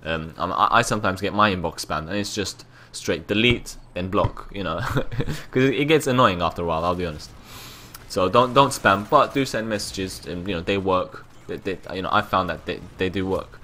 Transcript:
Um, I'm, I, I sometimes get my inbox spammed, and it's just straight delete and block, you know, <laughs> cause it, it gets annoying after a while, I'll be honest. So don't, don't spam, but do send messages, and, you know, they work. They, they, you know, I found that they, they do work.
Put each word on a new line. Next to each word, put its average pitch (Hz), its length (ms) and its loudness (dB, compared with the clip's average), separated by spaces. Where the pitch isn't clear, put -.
Um, 80 340 -6
I'm, 90 140 -4
I, 101 180 2
I 98 120 6
sometimes 104 380 0
get 95 140 -4
my 104 200 4
inbox 85 300 -4
spammed, 78 240 -6
and 95 80 -6
it's 101 180 -4
just - 300 -6
straight 80 340 -4
delete 113 500 2
and 92 160 -6
block, - 420 0
you 98 120 -8
know, 80 160 -4
<laughs> - 720 -4
cause 131 140 2
it, 135 100 4
it 131 120 0
gets 151 200 4
annoying 120 360 4
after 82 200 -2
a - 20 -2
while, 82 200 0
I'll 90 100 2
be 87 120 -2
honest. 78 240 -8
So 95 200 2
don't, 120 260 4
don't 135 160 6
spam, 104 380 2
but 135 260 4
do 139 100 2
send 113 240 -4
messages, 98 580 -6
and, 87 220 -8
you 98 60 -2
know, 82 60 -2
they 98 180 0
work. 92 480 0
They, 90 100 -8
they, 95 220 -4
you 95 80 -6
know, 90 80 -4
I 104 120 4
found 92 280 0
that 80 160 -6
they, - 140 -6
they 92 100 0
do 92 180 -2
work. 92 380 -4